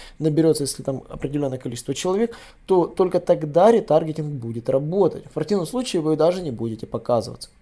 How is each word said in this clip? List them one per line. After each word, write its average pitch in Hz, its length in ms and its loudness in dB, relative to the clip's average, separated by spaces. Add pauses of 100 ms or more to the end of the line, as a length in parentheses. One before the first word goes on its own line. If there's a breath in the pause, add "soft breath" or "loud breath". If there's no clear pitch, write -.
(180 loud breath)
наберётся, 156 460 2
если - 180 -6
там 135 280 -6
определённое 135 500 -4
количество 131 340 -8
человек, 208 440 -2 (300 loud breath)
то 180 200 4
только 180 320 0
тогда 170 500 4
ретаргетинг 160 600 2
будет 117 400 -8
работать. 160 560 0
В - 80 -20
противном 175 340 -2
случае 240 360 -4
вы 156 120 2
даже 175 260 2
не 156 100 -6
будете 113 360 -8
показываться. 117 640 -4 (120)